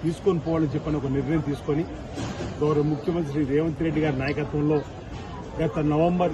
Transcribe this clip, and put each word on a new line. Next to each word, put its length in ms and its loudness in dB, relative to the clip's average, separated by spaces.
తీసుకొని 360 2
పోవాలని 280 2
చెప్పని 300 -2
ఒక 100 -2
నిర్ణయం 320 0
తీసుకొని, 460 -2
గౌరవ 180 4
ముఖ్యమంత్రి 520 0
శ్రీ 220 0
రేవంత్ 260 0
రెడ్డి 200 2
గారి 180 2
నాయకత్వంలో 640 0
గత 160 0
నవంబర్ 540 4